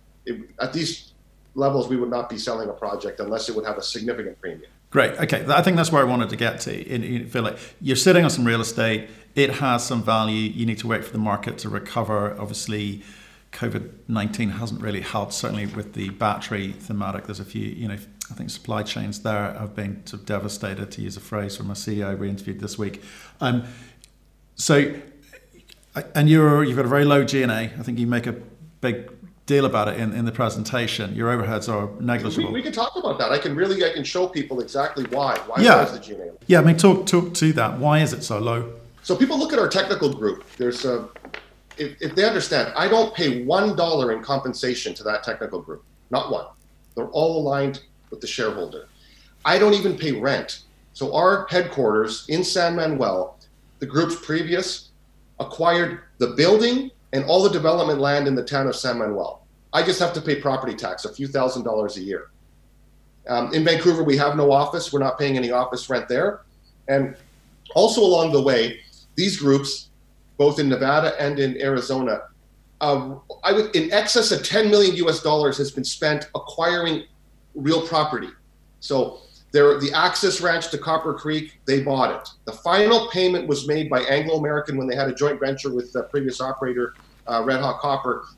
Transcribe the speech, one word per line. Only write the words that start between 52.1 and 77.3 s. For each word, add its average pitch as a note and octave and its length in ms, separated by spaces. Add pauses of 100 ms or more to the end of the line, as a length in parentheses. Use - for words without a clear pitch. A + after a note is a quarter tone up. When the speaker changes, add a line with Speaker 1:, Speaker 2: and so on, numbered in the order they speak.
Speaker 1:
in E3 140
San E3+ 320
Manuel, B2+ 640 (400)
the C3+ 80
group's D3 300
previous, E3+ 720 (500)
acquired E3+ 640 (180)
the B2 100
building A3 640 (220)
and C3+ 140
all F3+ 160
the G3 80
development D#3+ 500
land C#3+ 260
in C3+ 80
the B2 80
town C3+ 240
of A#2+ 80
San A#2+ 240
Manuel. G#2 480 (260)
I D#3+ 100
just F3+ 180
have E3+ 140
to D#3 80
pay C#3+ 180
property B2+ 340
tax, F#2 300
a G#2+ 80
few C#3 160
thousand B2+ 360
dollars G#2+ 340
a - 20
year. F#2 300 (1000)
Um, B2 240
in D#3 120
Vancouver, E3 380
we C#3+ 140
have C#3+ 180
no D3 160
office. C#3+ 420
We're C#3 80
not C3+ 180
paying C#3 180
any B2 140
office B2 400
rent A#2+ 180
there. E3+ 320 (480)
And C3+ 260 (600)
also A3+ 260
along E3 320
the C3+ 100
way, A#2+ 380 (340)
these F3+ 240
groups, C#3 500 (480)
both D3 220
in C#3+ 100
Nevada C#3+ 500
and C#3+ 200
in C3 240
Arizona, C3 600 (600)
uh, C3+ 320 (300)
I G3 80
would, G#3+ 220
in D#3+ 180
excess G#3+ 400
of D3+ 100
ten G#3+ 280
million G3+ 260
U E3+ 120
S D#3+ 140
dollars D3+ 340
has C#3 140
been C3 140
spent D3+ 500
acquiring E3+ 720 (500)